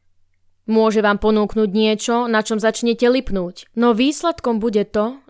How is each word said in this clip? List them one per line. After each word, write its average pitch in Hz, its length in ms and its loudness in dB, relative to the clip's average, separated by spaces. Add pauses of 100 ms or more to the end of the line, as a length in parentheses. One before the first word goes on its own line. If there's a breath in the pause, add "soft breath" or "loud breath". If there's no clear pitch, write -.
(680)
Môže 220 320 2
vám 208 160 2
ponúknuť 214 560 0
niečo, 220 560 0
na 214 160 0
čom 220 160 -4
začnete 226 480 0
lipnúť, 190 680 -4
no 233 180 4
výsledkom 262 640 0
bude 208 320 0
to, 226 260 -2 (120)